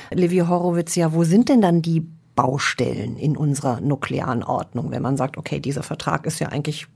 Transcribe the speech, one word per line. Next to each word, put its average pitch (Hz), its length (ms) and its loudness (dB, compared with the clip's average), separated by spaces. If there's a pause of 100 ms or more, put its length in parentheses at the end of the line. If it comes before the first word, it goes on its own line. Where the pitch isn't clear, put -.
Levi 180 280 2
Horowitz, 175 580 0
ja, 165 180 2
wo 170 120 4
sind 190 240 6
denn 262 120 6
dann 170 200 4
die 165 260 0 (280)
Baustellen 123 840 0
in 147 180 0
unserer 139 460 0
nuklearen 131 640 -2
Ordnung, - 480 -4
wenn 127 100 -4
man 135 160 0
sagt, 127 200 -2
okay, - 220 -6
dieser 143 240 -4
Vertrag - 420 -6
ist 160 140 -4
ja 156 100 -4
eigentlich 147 460 -6